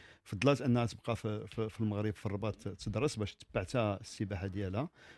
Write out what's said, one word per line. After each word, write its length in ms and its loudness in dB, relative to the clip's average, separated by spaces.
فضلات 380 4
انها 240 6
تبقى 300 -2
في، 320 -2
في، 220 -2
في 120 -6
المغرب 320 0
في 120 -8
الرباط 420 -4
تدرس 480 -2
باش 200 -4
تبع 260 -4
حتى 400 2
السباحه 460 -4
ديالها. 420 -2